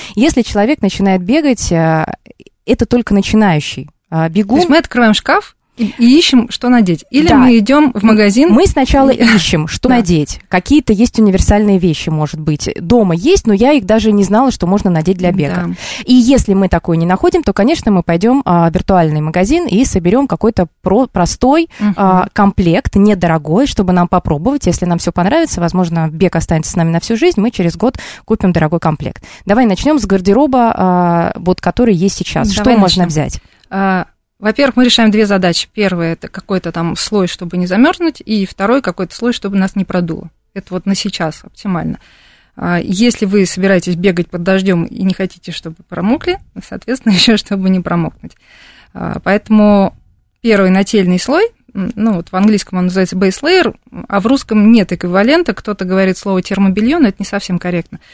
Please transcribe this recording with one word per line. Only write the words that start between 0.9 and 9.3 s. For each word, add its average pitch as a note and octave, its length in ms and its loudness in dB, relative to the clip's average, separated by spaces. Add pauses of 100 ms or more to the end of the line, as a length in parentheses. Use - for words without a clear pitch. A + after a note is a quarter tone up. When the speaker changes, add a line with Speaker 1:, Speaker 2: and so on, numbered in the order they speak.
Speaker 1:
бегать, C4 500 0
э, D#3+ 320 0 (600)
это F3+ 200 0
только A#3+ 280 -2
начинающий, G3 720 0 (220)
э, D#3+ 180 -2
бегун. G3+ 300 0
Speaker 2:
То F4 40 4
есть F4 80 0
мы D4 80 4
открываем A#3 360 2
шкаф - 420 -4 (220)
и, A#3+ 60 -2 (120)
и B3 220 6
ищем, B3 320 2
что - 180 -6
надеть. G#3 420 2
Или D4+ 180 2
Speaker 1:
Да. E4+ 80 6
Speaker 2:
мы B3+ 220 6
идем C4 360 2
в G3+ 80 -6
магазин. G#3+ 500 4
Speaker 1:
Мы D4 140 4
сначала C4+ 420 2
Speaker 2:
И C4 160 2
Speaker 1:
ищем, F3+ 440 2